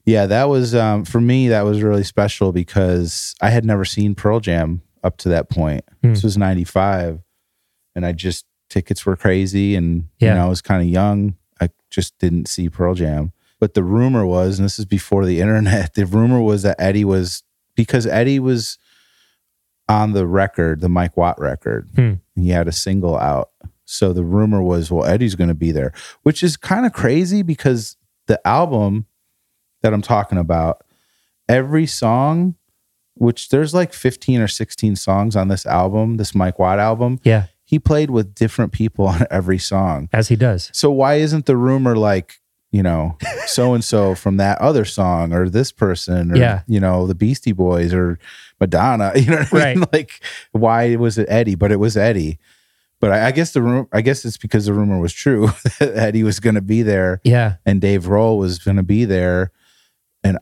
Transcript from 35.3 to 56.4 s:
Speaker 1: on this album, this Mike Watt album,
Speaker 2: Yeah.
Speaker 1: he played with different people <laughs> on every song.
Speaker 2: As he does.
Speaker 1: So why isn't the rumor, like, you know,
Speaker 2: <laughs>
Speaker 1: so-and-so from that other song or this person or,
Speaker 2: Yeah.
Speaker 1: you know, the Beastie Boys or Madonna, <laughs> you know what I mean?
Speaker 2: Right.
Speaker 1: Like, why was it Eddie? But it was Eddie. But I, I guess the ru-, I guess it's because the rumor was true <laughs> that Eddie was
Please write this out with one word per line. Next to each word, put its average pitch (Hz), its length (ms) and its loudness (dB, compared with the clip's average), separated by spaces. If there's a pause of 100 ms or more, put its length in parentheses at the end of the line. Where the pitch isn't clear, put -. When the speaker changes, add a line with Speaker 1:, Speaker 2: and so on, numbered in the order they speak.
Speaker 1:
on 95 120 0
this 95 180 -2
album, 107 500 0
this 104 180 -6
Mike 92 240 0
Watt 92 200 2
album, 117 440 -2
Speaker 2:
Yeah. 110 220 4 (200)
Speaker 1:
he 156 140 0
played 151 320 0
with 107 240 -2
different - 380 -2
people 104 340 -2
<laughs> - 20 0
on 87 220 0
every 95 280 0
song. 87 540 -2
Speaker 2:
As 113 160 0
he 117 80 2
does. 104 360 -2
Speaker 1:
So - 180 0
why 135 240 2
isn't 151 320 0
the 135 100 4
rumor, 127 400 2
like, 101 440 0 (320)
you 101 100 2
know, 82 340 -2 (160)
Speaker 2:
<laughs> - 140 -8
Speaker 1:
so-and-so 117 680 0
from 98 220 -2
that 98 220 0
other 127 240 2
song 87 480 -2
or 90 160 0
this 117 240 0
person 90 600 -2
or, - 40 2
Speaker 2:
Yeah. 113 300 2
Speaker 1:
you 107 140 0
know, 92 260 0
the 92 80 -2
Beastie 107 380 -2
Boys 90 420 0
or 87 240 0 (420)
Madonna, 101 520 2
<laughs> - 40 0
you 131 140 4
know 160 60 2 (140)
what - 120 0
I 135 120 0
mean? 185 60 2
Speaker 2:
Right. - 120 0
Speaker 1:
Like, - 280 -2 (320)
why 117 440 2
was 113 200 0
it 110 140 0
Eddie? 107 240 2
But 101 180 2
it 104 40 2
was 107 200 0
Eddie. 98 420 0 (600)
But 104 140 2
I, 110 140 2
I 131 40 4
guess 160 220 -2
the 131 100 2
ru-, 123 300 0
I 107 80 2
guess 127 240 0
it's 113 140 -8
because 107 280 -2
the 104 80 0
rumor 104 240 0
was 85 140 -2
true 110 360 2 (160)
<laughs> - 140 -4
that 123 180 0
Eddie 110 280 0
was 101 160 -2